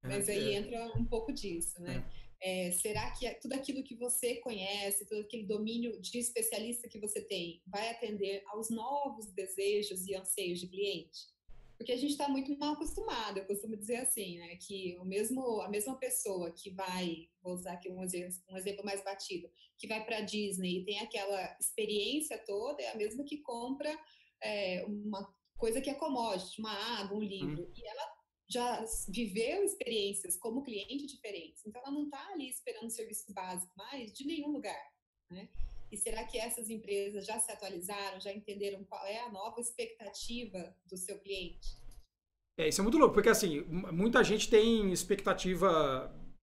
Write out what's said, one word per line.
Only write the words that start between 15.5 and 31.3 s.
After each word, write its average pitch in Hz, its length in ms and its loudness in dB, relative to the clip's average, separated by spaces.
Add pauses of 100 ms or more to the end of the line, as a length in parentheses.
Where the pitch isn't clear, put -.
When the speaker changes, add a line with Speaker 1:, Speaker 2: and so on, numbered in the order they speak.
Speaker 2:
a 196 60 -4
mesma 208 300 -2
pessoa 190 540 -2
que - 180 -14
vai, 180 580 -4 (140)
vou 180 120 -4
usar 175 180 -6
aqui 180 180 -8
um 180 140 -6
exe-, 180 440 -4
um 190 80 -10
exemplo 202 280 -4
mais 196 180 -4
batido, 196 480 -6 (260)
que 208 120 -12
vai 220 160 -4
pra 220 160 -2
Disney 190 580 0
e 185 60 -4
tem 202 160 -2
aquela 202 580 -2
experiência 220 800 0
toda, 226 440 -4
é 226 80 -2
a 226 60 -6
mesma 226 280 -2
que 294 140 -6
compra, 269 600 -4 (440)
é, 202 420 0
uma 208 500 -4 (240)
coisa 226 220 2
que 277 100 -2
é 277 40 -2
commodity, 226 680 0
uma 214 120 -4 (280)
água, 196 160 -2
um 214 60 0
livro. 185 420 -2
Speaker 1:
Hum. - 100 -12
Speaker 2:
E 220 140 -10
ela 262 240 -6 (360)
já 240 340 0
s-, 226 280 -4
viveu 226 540 2
experiências 202 720 0
como 240 260 -2
cliente 240 440 -4
diferentes, 190 600 -10